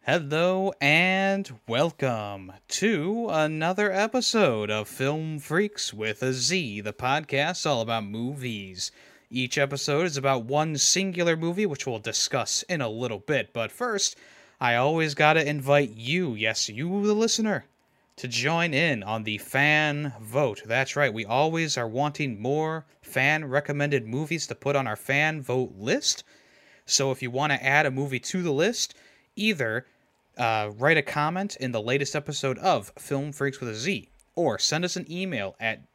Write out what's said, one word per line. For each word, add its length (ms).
Hello 720
and 720
welcome 840
to 640
another 600
episode 800
of 180
Film 520
Freaks 560
with 260
a 100
Z, 500
the 120
podcast 720
all 160
about 220
movies. 880
Each 260
episode 480
is 100
about 300
one 320
singular 580
movie, 300
which 220
we'll 100
discuss 720
in 120
a 60
little 300
bit. 340
But 200
first, 440
I 140
always 400
gotta 280
invite 520
you, 400
yes, 340
you 340
the 120
listener, 500
to 100
join 480
in 260
on 220
the 160
fan 840
vote. 460
That's 280
right, 160
we 140
always 540
are 80
wanting 520
more 460
fan-recommended 1040
movies 400
to 100
put 200
on 100
our 100
fan 460
vote 380
list. 440
So 240
if 140
you 80
wanna 280
add 280
a 40
movie 280
to 240
the 100
list, 400
either, 520
uh, 400
write 200
a 40
comment 600
in 100
the 100
latest 320
episode 440
of 420
Film 320
Freaks 300
with 80
a 40
Z, 360
or 240
send 240
us 140
an 120
email 520
at 180